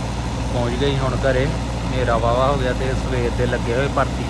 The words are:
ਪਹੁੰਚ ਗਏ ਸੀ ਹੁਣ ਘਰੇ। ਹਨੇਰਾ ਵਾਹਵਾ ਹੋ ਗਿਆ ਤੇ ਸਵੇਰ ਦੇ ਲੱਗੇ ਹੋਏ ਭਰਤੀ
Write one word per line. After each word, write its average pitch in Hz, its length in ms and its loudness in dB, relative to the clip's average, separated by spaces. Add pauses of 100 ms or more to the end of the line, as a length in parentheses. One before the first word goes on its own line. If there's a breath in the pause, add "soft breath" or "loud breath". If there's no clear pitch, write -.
(540)
ਪਹੁੰਚ 120 220 0
ਗਏ 139 160 2
ਸੀ 135 80 0
ਹੁਣ 127 160 0
ਘਰੇ। 131 300 2
ਹਨੇਰਾ - 720 0
ਵਾਹਵਾ 117 300 2
ਹੋ 143 100 2
ਗਿਆ 127 160 0
ਤੇ 131 200 -2
ਸਵੇਰ 120 380 0
ਦੇ 123 140 0
ਲੱਗੇ 120 300 0
ਹੋਏ 139 200 2
ਭਰਤੀ - 340 0